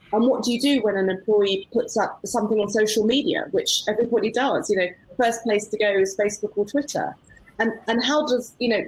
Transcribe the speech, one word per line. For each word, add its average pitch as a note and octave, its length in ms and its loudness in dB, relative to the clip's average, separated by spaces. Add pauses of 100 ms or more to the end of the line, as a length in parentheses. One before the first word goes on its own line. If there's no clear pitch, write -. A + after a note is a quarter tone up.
(140)
And A3+ 120 4
what B3+ 180 2
do A#3+ 100 0
you A#3 80 -2
do C#4 220 2
when G3+ 120 2
an F#3+ 140 2
employee G3 640 0
puts - 240 -2
up - 280 -2
something G#3+ 360 0
on G3+ 80 -2
social G#3+ 360 2
media, - 460 0
which - 380 -2
everybody A3+ 420 0
does? A#3 380 -2
You G3+ 80 2
know, F3+ 100 2 (300)
first A#3+ 260 0
place G#3 240 0
to G#3+ 100 -6
go G#3 200 2
is F#3+ 180 2
Facebook G#3 400 -2
or G3+ 100 0
Twitter. - 480 -4 (460)
And, A3+ 140 0 (140)
and A#3 180 0
how B3+ 200 2
does, B3 340 -2
you A#3+ 100 0
know, G#3 180 2